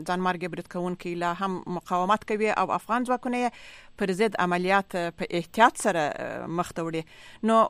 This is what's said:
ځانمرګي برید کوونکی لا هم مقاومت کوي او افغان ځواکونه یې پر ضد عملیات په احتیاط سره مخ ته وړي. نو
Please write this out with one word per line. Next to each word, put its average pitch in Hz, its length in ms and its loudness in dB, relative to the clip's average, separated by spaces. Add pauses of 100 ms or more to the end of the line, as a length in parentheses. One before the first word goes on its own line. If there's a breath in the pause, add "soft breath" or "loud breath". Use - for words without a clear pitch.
ځانمرګي 180 440 0
برید 170 200 -10
کوونکی 180 480 -4
لا 175 80 0 (120)
هم 185 340 -4
مقاومت 185 560 0
کوي 214 180 2 (140)
او - 20 2 (120)
افغان 233 320 -2
ځواکونه 247 340 -2
یې 240 60 0 (520 loud breath)
پر 190 180 0
ضد 220 160 2 (100)
عملیات 185 520 2 (240)
په 180 80 -6 (100)
احتیاط 226 460 4
سره 170 180 2 (560)
مخ - 160 -4
ته 165 120 -4
وړي. 160 160 -4 (480 loud breath)
نو 226 180 8